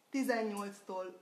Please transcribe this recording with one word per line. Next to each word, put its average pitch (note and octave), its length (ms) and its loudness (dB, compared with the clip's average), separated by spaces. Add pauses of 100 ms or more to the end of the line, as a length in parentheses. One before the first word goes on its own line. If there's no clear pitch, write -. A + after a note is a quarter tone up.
tizennyolctól G3+ 1120 0